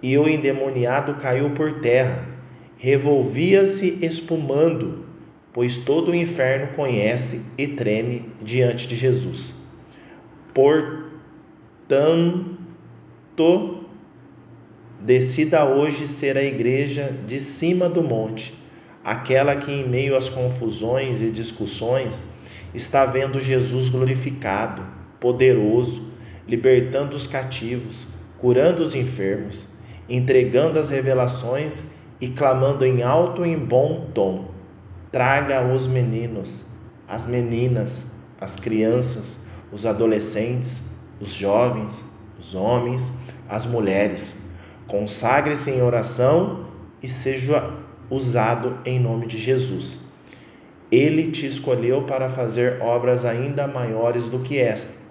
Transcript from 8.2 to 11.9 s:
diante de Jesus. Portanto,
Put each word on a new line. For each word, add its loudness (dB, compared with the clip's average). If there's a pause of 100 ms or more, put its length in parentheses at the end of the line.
diante 0
de -6
Jesus. -2 (1000)
Portanto, 4 (4000)